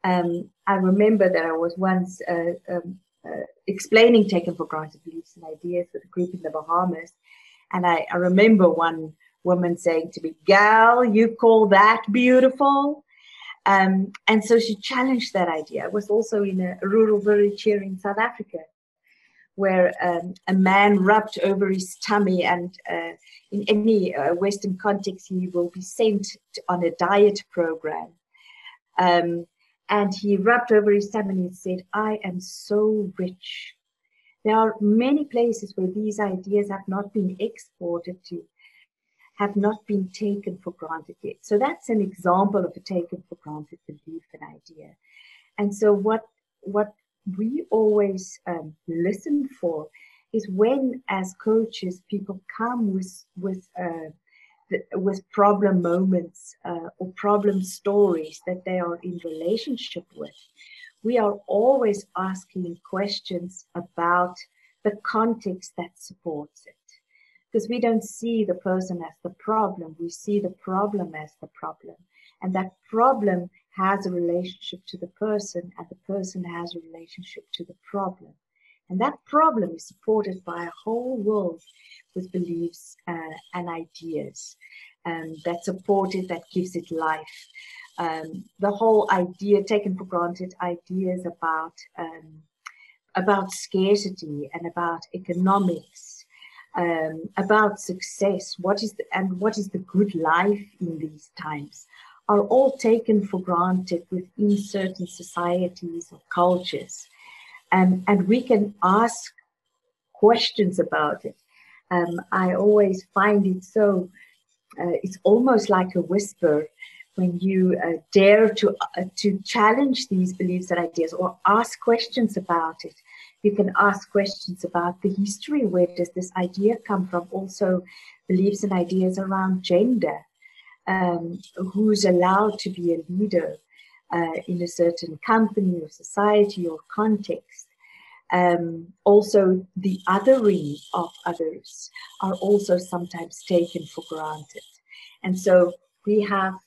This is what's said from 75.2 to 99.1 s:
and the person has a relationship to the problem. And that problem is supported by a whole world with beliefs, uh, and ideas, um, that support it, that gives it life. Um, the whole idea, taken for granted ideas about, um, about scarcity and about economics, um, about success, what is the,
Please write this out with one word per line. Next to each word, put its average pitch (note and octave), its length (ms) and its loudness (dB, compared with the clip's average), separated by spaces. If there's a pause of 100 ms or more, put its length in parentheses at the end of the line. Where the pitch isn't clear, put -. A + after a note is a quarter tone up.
and E3+ 120 -16
the - 80 -20 (100)
person F#3 380 -8
has E3+ 320 -12
a E3+ 40 -12
relationship E3 720 -20
to E3+ 100 -14
the - 180 -20
problem. F#3+ 520 -8 (540)
And F#3 120 -2
that C#4+ 240 -2
problem A#3 500 2
is - 100 -18
supported G3+ 600 -4
by E3+ 200 -10
a E3+ 80 -12 (120)
whole B3 320 -6
world G3+ 460 -2 (520)
with F#3 160 -10
beliefs, E3+ 640 -8 (120)
uh, D#3+ 260 -10 (200)
and F3+ 140 -8
ideas, E3 880 -12 (480)
um, D#3+ 300 -10 (100)
that E3+ 200 -6
support F#3+ 500 -2
it, F#3 140 -6
that E3+ 240 -10
gives F3+ 240 -4
it E3+ 140 -10
life. D#3+ 580 -6 (500)
Um, D#3+ 460 -8 (140)
the G3+ 120 0
whole G#3+ 400 2
idea, F#3+ 520 0
taken G3+ 340 -2
for F#3 80 -12
granted F#3 580 -6
ideas F3+ 640 -6
about, E3 480 -6 (240)
um, D#3+ 440 -16 (760)
about F#3+ 340 0
scarcity F#3+ 1040 -2
and E3+ 120 -10
about E3+ 360 -4 (120)
economics, F#3 1120 -2 (520)
um, E3 600 -4
about G#3 440 2
success, - 760 -4
what G3+ 240 -2
is G#3+ 120 -8
the, - 180 -10